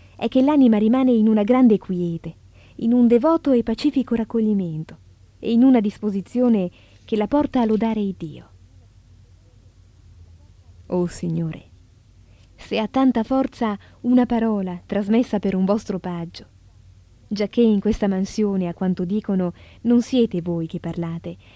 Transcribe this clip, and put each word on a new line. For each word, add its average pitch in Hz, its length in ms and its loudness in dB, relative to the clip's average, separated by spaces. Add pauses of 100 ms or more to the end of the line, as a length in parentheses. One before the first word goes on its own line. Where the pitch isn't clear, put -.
(160)
è 233 140 -4
che 262 120 2
l'anima 269 360 4
rimane 247 340 2
in 220 160 4
una 220 160 4
grande 247 340 4
quiete, 175 580 -6 (420)
in 233 160 -2
un 240 140 4
devoto 285 440 2
e 240 120 2
pacifico 240 520 -2
raccoglimento, 208 800 -4 (420)
e - 120 -6
in 233 120 4
una 254 180 6
disposizione 208 880 -2 (340)
che - 140 -6
la 208 100 0
porta 294 320 0
a 233 60 2
lodare 220 340 0
il 196 160 -4
Dio. 139 340 -16 (2250)
"Oh 180 220 -4
Signore, 165 640 -8 (840)
se - 220 -8
ha 214 100 -4
tanta 254 360 0
forza 247 540 -4 (240)
una 247 240 2
parola 214 600 -2
trasmessa 214 540 0
per 190 160 -2
un 190 100 0
vostro 196 340 -2
paggio, 170 460 -10 (800)
giacché 208 340 -2
in 214 180 4
questa 208 280 -2
mansione, 196 600 -2
a 170 80 -6
quanto 185 280 -2
dicono, 185 500 -4 (280)
non 240 220 2
siete 226 380 0
voi 170 260 -4
che 175 120 -8
parlate, 165 560 -8 (200)